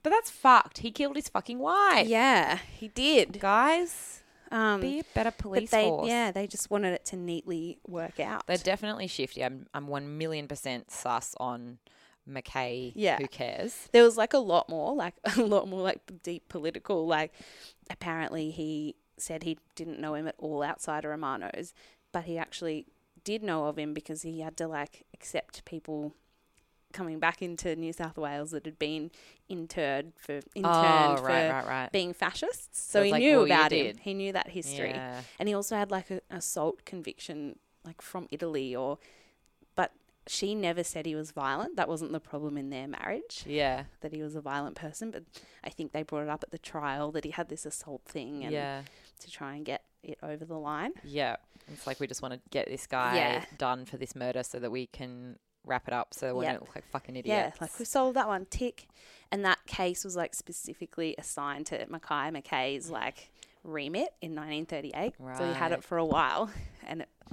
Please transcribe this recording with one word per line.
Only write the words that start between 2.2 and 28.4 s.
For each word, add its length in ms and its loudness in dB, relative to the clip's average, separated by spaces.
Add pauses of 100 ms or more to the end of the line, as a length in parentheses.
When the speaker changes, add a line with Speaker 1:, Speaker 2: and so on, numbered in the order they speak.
Speaker 2:
he 100 -10
did. 500 6
Speaker 1:
Guys, 840 4 (300)
Speaker 2:
Um, 280 4
Speaker 1:
be 200 0
a 120 -6
better 200 2
Speaker 2:
but 60 -10
Speaker 1:
police 340 0
Speaker 2:
they, 160 8
Speaker 1:
force. 200 2
Speaker 2:
yeah, 220 2
they 160 -2
just 240 -6
wanted 240 2
it 120 -4
to 100 -6
neatly 680 -4
work 340 -6
out. 260 -4
Speaker 1:
They're 100 2
definitely 520 -2
shifty. 360 -4
I'm, 300 -4
I'm 140 -8
one 280 -6
million 320 -4
percent 420 -6
sus 480 -2
on 400 -6 (500)
McKay. 680 -4
Speaker 2:
Yeah. 240 4
Speaker 1:
Who 80 -2
cares? 640 -6
Speaker 2:
There 120 12
was, 120 10
like, 180 4
a 40 8
lot 300 4
more, 260 0
like, 200 -2 (100)
<laughs> 120 0
a 60 6
lot 260 6
more, 120 -4
like, 420 -2
deep 260 -8
political. 580 -2
Like, 260 2 (560)
apparently 600 -4
he 460 -6 (200)
said 260 -8
he 160 -4 (160)
didn't 260 -8
know 140 -4
him 120 -4
at 120 -6
all 240 -4
outside 420 -2
of 60 -4
Romano's, 640 -6 (380)
but 120 -4
he 140 -4
actually 480 -6 (380)
did 180 -2
know 240 0
of 120 -2
him 160 -4
because 280 -8
he 180 -8
had 160 -8
to, 100 -2
like, 460 -6
accept 520 -8
people 500 -8 (800)
coming 280 -6
back 200 2
into 360 -4
New 160 -4
South 260 -8
Wales 320 -4